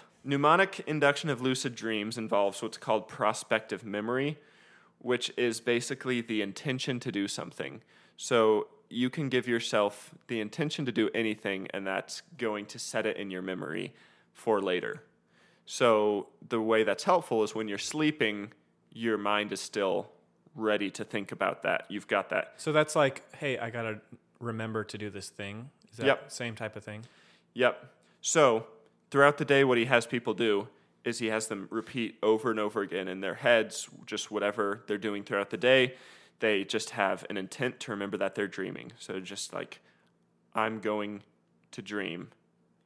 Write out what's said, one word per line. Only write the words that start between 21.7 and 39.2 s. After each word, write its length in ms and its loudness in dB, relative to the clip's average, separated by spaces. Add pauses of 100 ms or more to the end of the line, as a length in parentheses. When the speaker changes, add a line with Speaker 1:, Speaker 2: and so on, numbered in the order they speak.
Speaker 1:
You've 180 -10
got 240 0
that. 280 -2
Speaker 2:
So 140 -4
that's 220 4
like, 280 2 (140)
"Hey, 220 -4
I 120 -6
gotta 300 -6 (400)
remember 440 -4
to 140 -12
do 120 -8
this 200 -10
thing." 400 -12 (200)
Is 60 -20
that 100 -4
Speaker 1:
Yep. 240 0
Speaker 2:
same 240 -8
type 220 -10
of 80 -14
thing? 200 -12 (500)
Speaker 1:
Yep. 380 0 (280)
So 460 4 (440)
throughout 280 8
the 60 -2
day, 200 6
what 140 6
he 80 4
has 200 4
people 280 -2
do 340 2 (360)
is 140 -2
he 80 -2
has 220 -2
them 220 -8
repeat 520 -4
over 280 4
and 100 -2
over 220 -2
again 260 -4
in 120 -6
their 140 -4
heads, 540 2 (180)
just 240 -8
whatever 560 -2
they're 120 -2
doing 240 -4
throughout 280 -2
the 60 -6
day, 380 4 (460)
they 240 2
just 260 -4
have 400 0
an 60 -6
intent 440 -6
to 100 -10
remember 260 -4
that 180 -2
they're 120 -2
dreaming. 520 -8
So 220 -8